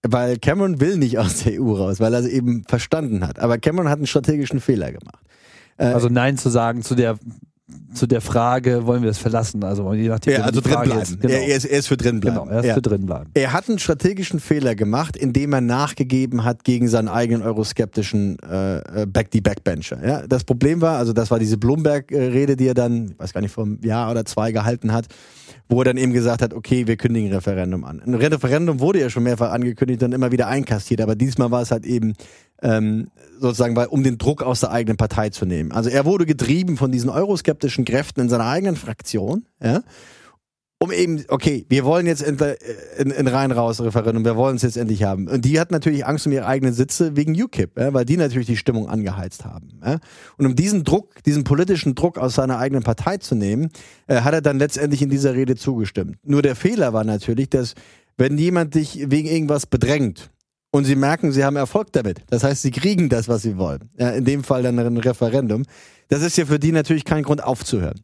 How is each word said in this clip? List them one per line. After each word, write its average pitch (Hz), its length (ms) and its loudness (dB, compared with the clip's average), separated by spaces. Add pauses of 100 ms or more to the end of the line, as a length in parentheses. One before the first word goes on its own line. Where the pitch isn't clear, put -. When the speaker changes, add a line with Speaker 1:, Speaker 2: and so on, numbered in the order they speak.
Speaker 1:
Weil 123 360 0
Cameron 175 420 0
will 180 180 2
nicht 120 220 0
aus - 240 0
der 107 100 0
E - 60 -6
U 113 140 2
raus, 95 260 -2
weil 113 120 4
er 120 80 2
es 123 60 0
eben 123 380 -2
verstanden 120 600 -2
hat. 73 140 -6
Aber 117 200 2
Cameron 160 300 0
hat 147 100 0
einen 143 100 -2
strategischen 143 500 0
Fehler 98 320 0
gemacht. - 340 -20 (540)
Äh, 127 80 0
Speaker 2:
Also 120 220 2
Nein 127 300 2
zu - 100 0
sagen 117 340 2
zu 123 140 -2
der, 113 220 2 (720)
zu - 140 -2
der 117 140 2
Frage, 123 680 0
wollen 120 160 2
wir 110 80 2
es 101 80 -4
verlassen? 110 460 -2
Also 101 280 -4
je 110 160 0
nachdem, 110 260 0
Speaker 1:
Ja, 131 40 2
Speaker 2:
wie 107 40 0
Speaker 1:
also 127 180 0
Speaker 2:
die 131 80 -2
Frage 123 220 2
Speaker 1:
drinbleiben. 95 240 -2
Speaker 2:
ist. 95 60 -8
Genau. 127 140 2
Speaker 1:
Er, 135 140 0
er 139 80 4
ist, 123 80 -2
er 139 160 2
ist - 80 -6
für 135 80 2
drinbleiben. 117 440 0
Speaker 2:
Genau, 82 120 -8
er 113 80 2
ist 123 60 0
Speaker 1:
Ja. 113 80 2
Speaker 2:
für 131 80 2
drinbleiben. 92 520 -2
Speaker 1:
Er 131 180 2
hat 180 160 0
einen 214 120 0
strategischen 180 580 0
Fehler 135 380 0
gemacht, 117 400 -2
indem 139 360 0
er 131 80 4
nachgegeben 127 840 0
hat 120 180 -2
gegen 123 240 2
seinen 110 220 2
eigenen 117 340 0
euroskeptischen, 107 960 -2 (100)
äh, 95 540 -4
äh, 104 40 -4
Back-, 104 260 -2
die 110 80 2
Backbencher. 87 680 -4
Ja? 139 220 -2
Das 127 160 0
Problem 139 360 2
war, 160 180 2
also 117 140 0
das 113 200 2
war 113 80 2
diese 110 160 2
Bloomberg-Rede, 139 1000 2
die 127 140 2
er 123 60 2
dann, 120 360 0
ich - 80 -16
weiß 82 140 -8
gar 92 80 -4
nicht, 101 100 -2
vor 110 140 -6
einem 107 180 -4
Jahr 113 300 -2
oder 113 120 -2
zwei 110 280 -2
gehalten 113 400 0
hat, 113 140 -2 (600)
wo 123 120 4
er 131 40 4
dann 127 120 4
eben 127 160 2
gesagt 120 300 2
hat, 110 120 -2
okay, 120 320 0
wir 113 100 2
kündigen 110 360 0
Referendum 92 520 -2
an. 73 160 -12
Ein 123 140 -2
Referendum 147 640 2
wurde 170 220 2
ja 127 100 0
schon 120 140 0
mehrfach 117 260 0
angekündigt 123 540 0
und 123 80 0
immer 127 180 0
wieder 120 160 2
einkassiert, 117 540 -2
aber 110 160 0
diesmal 123 340 0
war 123 100 0
es 117 120 -2
halt 113 120 -2
eben, 110 280 -2 (500)
ähm, 110 460 0 (320)
sozusagen, 120 340 0
weil, 120 140 2
um 135 160 0
den 123 120 2
Druck 135 280 0
aus 127 160 -2
der - 100 0
eigenen 113 260 0
Partei 107 340 0
zu - 140 -6
nehmen. 82 280 -2
Also 113 180 0
er 139 140 2
wurde 180 200 4
getrieben 156 520 0
von 127 160 0
diesen 123 180 0
euroskeptischen 151 760 0
Kräften 131 360 -2
in 123 80 2
seiner 117 180 2
eigenen 170 300 0
Fraktion, 117 680 -4 (160)
ja, 147 220 0 (960)
um 180 140 -8
eben, 170 360 -2
okay, 135 420 -2
wir 131 160 2
wollen 170 200 2
jetzt 151 160 -2
endle-, 143 380 -2
äh, 107 420 -10
in, 135 80 0
in 135 180 -2
rein 131 220 0
raus 117 300 -2
Referendum, 113 460 0
wir 117 100 2
wollen 131 200 2
es 113 60 -2
jetzt 120 140 -2
endlich 110 280 -2
haben. 95 220 -2
Und 123 200 -2
die 151 120 4
hat 170 120 0
natürlich 151 340 0
Angst 143 220 -4
um 147 60 2
ihre 127 140 0
eigenen 131 280 0
Sitze 143 420 0
wegen 156 240 2
ukip, - 380 -4
ja, 135 160 0
weil 123 100 2
die 147 140 2
natürlich 127 280 0
die 117 120 0
Stimmung 113 280 -2
angeheizt 95 600 -6
haben. - 380 -18
Ja. 143 140 -2 (380)
Und 143 80 0
um 131 100 2
diesen 180 300 0
Druck, - 400 -2
diesen 147 200 2
politischen 151 500 2
Druck 165 240 -2
aus 127 160 -2
seiner 131 240 0
eigenen 131 240 0
Partei 165 340 0
zu - 180 -4
nehmen, 110 360 0 (360)
äh, 127 140 2
hat 143 140 2
er 156 80 0
dann 139 160 2
letztendlich 143 420 0
in 143 80 0
dieser 135 260 0
Rede 127 220 0
zugestimmt. 104 680 -4
Nur 143 200 2
der 135 140 2
Fehler 180 360 0
war 110 120 0
natürlich, 113 440 -2
dass 127 260 0 (440)
wenn 139 180 2
jemand 165 380 0
dich 147 360 -2
wegen 151 180 2
irgendwas 151 360 0
bedrängt 123 640 0 (420)
und 139 120 4
sie 139 120 2
merken, 143 360 0
sie 135 100 2
haben 139 140 2
Erfolg 143 360 -2
damit, 107 360 0
das 120 160 2
heißt, 135 160 0
sie 135 100 0
kriegen 175 380 0
das, 113 200 0
was 117 120 2
sie 104 160 -2
wollen, 78 400 -4
ja, 123 140 0
in 120 160 0
dem 139 180 2
Fall 127 180 0
dann 120 160 0
ein 120 200 0
Referendum, 120 640 0 (460)
das 143 120 2
ist 165 160 0
ja 170 80 4
für 147 140 2
die 156 140 2
natürlich 156 340 2
kein 156 160 0
Grund 147 200 0
aufzuhören. 98 600 -4